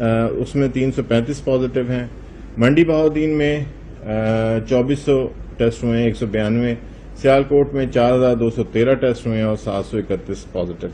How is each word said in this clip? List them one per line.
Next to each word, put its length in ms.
अ, 280
उसमें 300
तीन 220
सौ 100
पैंतीस 380
positive 520
हैं। 200
मंडी 240
बहाउद्दीन 460
में, 360
अ, 20
चौबीस 460
सौ 200
टेस्ट 240
हुए 140
हैं, 100
एक 80
सौ 100
बयानवे। 520
सियालकोट 520
में 160
चार 240
हजार 220
दो 140
सौ 140
तेरह 300
टेस्ट 340
हुए 100
हैं 80
और 100
सात 300
सौ 120
इकतीस 560
पॉजिटिव 400